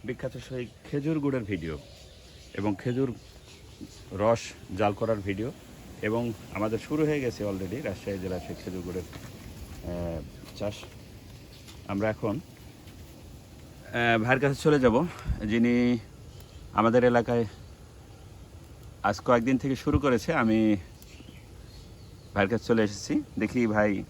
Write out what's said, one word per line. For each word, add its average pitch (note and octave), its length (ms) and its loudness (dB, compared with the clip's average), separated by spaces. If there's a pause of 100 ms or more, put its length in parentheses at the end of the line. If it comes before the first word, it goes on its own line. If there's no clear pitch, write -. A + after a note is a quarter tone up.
বিখ্যাত B2+ 320 -6
সেই B2 300 -8 (240)
খেজুর D3 280 0
গুড়ের C3+ 260 0
ভিডিও E2 340 -4 (760)
এবং G2+ 280 0
খেজুর B2+ 300 0 (1000)
রস G#2+ 260 4 (400)
জাল G#2 140 4
করার A2 240 0
ভিডিও, G2+ 360 -4 (500)
এবং A#2 300 0 (220)
আমাদের G#2+ 240 0
শুরু D3+ 260 0
হয়ে D3 160 2
গেছে A#2 240 -2
already G2 400 -4
রাজশাহী G2 340 -4
জেলার F#2 280 -4
সেই F2+ 180 -8
খেজুর F#2 180 -6
গুড়ের, F2+ 200 -6
আহ, - 1600 -10
চাষ। G#2 160 -4 (1120)
আমরা G2+ 220 2
এখন, G#2+ 300 -2
আহ, - 1800 -4
ভাইয়ের B2+ 180 4
কাছে C#3 220 2
চলে D3+ 180 6
যাব, B2+ 260 6 (380)
যিনি A#2+ 540 4 (720)
আমাদের A2+ 320 6
এলাকায় A#2+ 400 6 (1600)
আজ G#2 180 0
কয়েকদিন B2 380 4
থেকে C3+ 180 0
শুরু D3 220 2
করেছে। C3 340 4
আমি A2 440 6 (1600)
ভাইয়ের G2 160 2
কাছে A2 140 0
চলে A2+ 180 4
এসেছি, G#2+ 400 0 (160)
দেখি A2+ 280 2
ভাই G#2+ 440 2